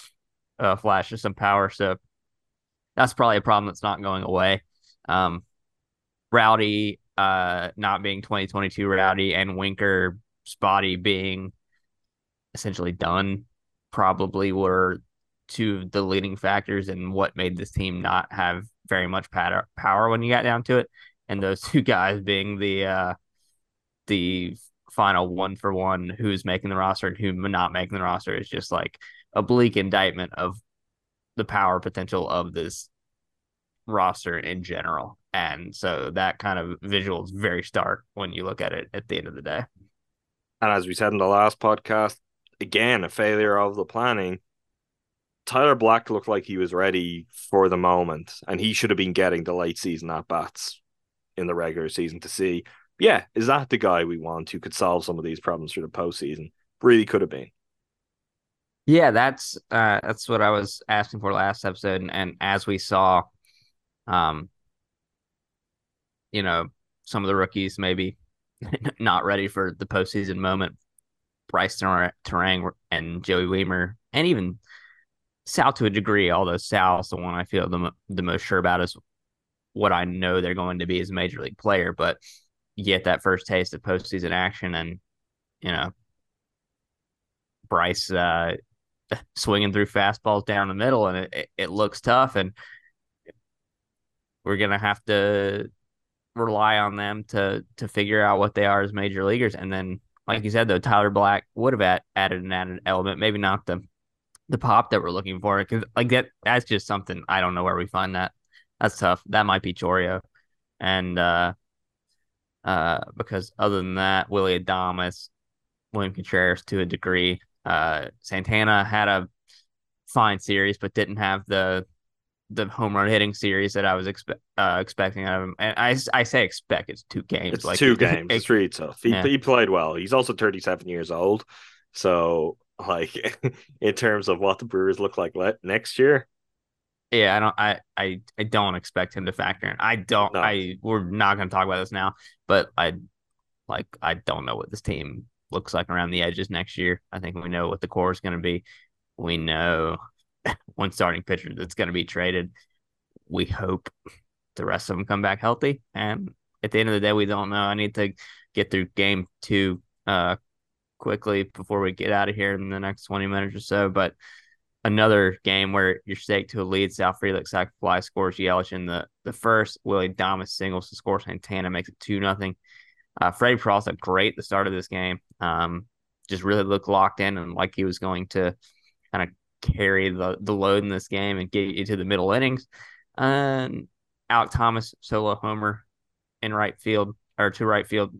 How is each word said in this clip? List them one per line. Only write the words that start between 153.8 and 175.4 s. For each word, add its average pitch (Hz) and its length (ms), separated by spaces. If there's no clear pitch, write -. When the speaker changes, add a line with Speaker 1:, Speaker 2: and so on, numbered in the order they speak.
Speaker 1:
the - 100
rest 92 240
of 92 80
them 98 80
come 101 160
back 101 180
healthy. 135 400
And 107 360
at 107 100
the 110 80
end 113 100
of 107 40
the 101 60
day, 104 140
we 104 120
don't 101 240
know. 101 60
I 101 180
need 104 200
to 101 180
get - 160
through 92 160
game 98 300
two, 98 420
uh, 92 300
quickly 104 460
before 98 360
we 92 120
get 90 200
out 101 160
of 101 60
here 98 200
in 95 140
the 98 120
next 98 240
twenty 98 220
minutes 98 300
or 101 40
so. 101 280
But 92 260
another 104 600
game 98 280
where 95 320
you're 98 120
staked 98 340
to 107 120
a - 20
lead. 95 280
Sal 92 200
Frelick 95 340
sac 90 340
fly 90 200
scores 92 360
Yelich 92 360
in 90 140
the, 87 200
the 123 80
first. 110 520
Willy 95 240
Adames 95 400
singles 92 420
to - 60
score 98 240
Santana, 92 500
makes 90 180
it - 120
two 101 200
nothing. 98 360
Uh, 87 120
Freddie 123 240
Peralta, 104 440
great 92 360
the - 60
start 98 240
of 95 60
this 92 160
game. 92 300